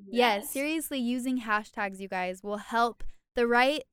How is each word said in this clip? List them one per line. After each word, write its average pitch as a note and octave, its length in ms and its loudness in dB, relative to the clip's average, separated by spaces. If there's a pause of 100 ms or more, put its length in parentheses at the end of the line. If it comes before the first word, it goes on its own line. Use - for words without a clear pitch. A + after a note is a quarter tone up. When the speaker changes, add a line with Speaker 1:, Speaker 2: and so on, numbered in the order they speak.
(120)
Speaker 1:
yeah, A3+ 260 4
Speaker 2:
Yes. - 140 -8
Speaker 1:
seriously, D4 480 -2
using B3 420 0
hashtags, G#3 580 -4
you G3 80 -8
guys, F#3 360 -4
will G#3 140 -4
help A#3 460 0 (320)
the A#3+ 120 2
right B3+ 460 4